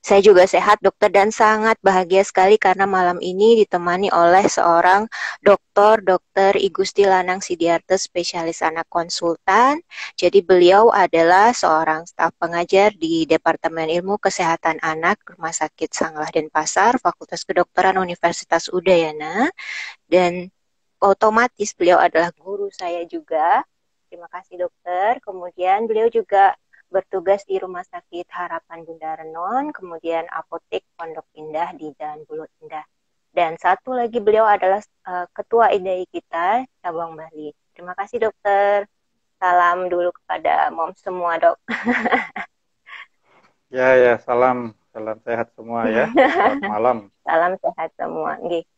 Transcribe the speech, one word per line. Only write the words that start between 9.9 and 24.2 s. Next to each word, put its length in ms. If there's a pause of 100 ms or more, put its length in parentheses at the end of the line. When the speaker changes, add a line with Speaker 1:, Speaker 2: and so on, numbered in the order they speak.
Speaker 1:
Jadi 240
beliau 480
adalah 640
seorang 480
staf 320
pengajar 640
di 320
Departemen 640
Ilmu 240
Kesehatan 640
Anak, 400
Rumah 320
Sakit 400
Sanglah 400
Denpasar, 640
Fakultas 480
Kedokteran 480
Universitas 800
Udayana. 800 (480)
Dan 480 (480)
otomatis 800
beliau 240
adalah 320
guru 400
saya 320
juga. 560 (480)
Terima 160